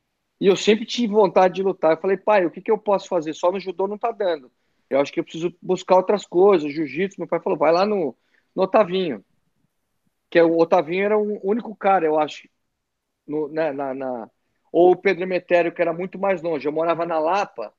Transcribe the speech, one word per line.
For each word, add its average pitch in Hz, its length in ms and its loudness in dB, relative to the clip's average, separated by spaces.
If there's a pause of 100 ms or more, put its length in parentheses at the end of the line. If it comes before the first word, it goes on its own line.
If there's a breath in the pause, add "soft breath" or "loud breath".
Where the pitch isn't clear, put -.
(400)
E 175 80 2
eu 196 80 6
sempre 214 300 0
tive 233 280 -4
vontade 185 420 4
de 190 80 -4
lutar. 175 280 0
Eu 160 100 0
falei, 190 160 0
"Pai, 202 280 2
o 151 60 -2
que 180 100 -16
que 226 100 -2
eu 220 60 2
posso 202 320 -2
fazer? 160 240 -4
Só 175 180 0
no 196 80 -4
judô 185 280 -6
não 208 100 -8
tá 233 140 -4
dando. 175 380 -4 (400)
Eu 131 120 0
acho 143 120 -4
que - 60 -6
eu 165 40 -4
preciso 170 380 -8
buscar 185 360 0
outras 196 280 0
coisas, 175 480 2
jiu-jitsu." 160 460 -6
Meu 170 80 -10
pai 170 140 -4
falou, 190 180 -4
"Vai 151 140 2
lá 180 120 2
no, 190 300 -4 (400)
no 185 80 0
Otavinho." 180 600 0 (1080)
Que 170 100 4
é 170 40 8
o 165 140 2
Otavinho 170 480 2
era 214 120 2
o 208 300 -4
único 214 280 -4
cara, 190 300 0
eu 156 140 2
acho, - 280 -6 (800)
no, 147 220 -6
na, 156 240 -2
na, 135 200 -6
na, 127 360 -8 (420)
ou 180 200 6
o 180 40 6
Pedro 180 280 -2
Emetério, 175 500 0
que 175 80 -4
era 165 120 0
muito 185 260 -8
mais 190 220 -2
longe. 151 260 -4
Eu 147 40 -2
morava 165 340 -2
na 170 140 -4
Lapa 165 600 -4